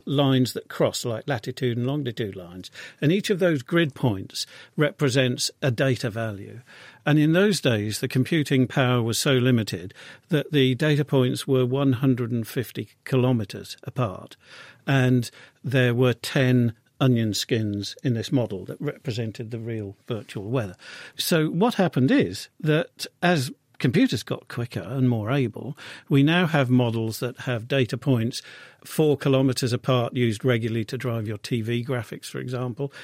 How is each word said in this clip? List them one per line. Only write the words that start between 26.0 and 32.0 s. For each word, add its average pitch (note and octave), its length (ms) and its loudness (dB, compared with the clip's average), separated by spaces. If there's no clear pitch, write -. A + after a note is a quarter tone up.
we C#3 160 6
now E3+ 220 4
have C#3+ 240 2
models A2+ 500 2
that A#2+ 200 -6
have A#2+ 280 -6
data C3 280 0
points A#2+ 460 0
four D3+ 300 2
kilometres C3 560 2
apart B2 420 0
used A#2 300 0
regularly A#2 400 0
to C3 120 -8
drive A2+ 300 -4
your G#2+ 120 -6
T A#2+ 240 -4
V A#2+ 220 -2
graphics, A#2+ 420 -8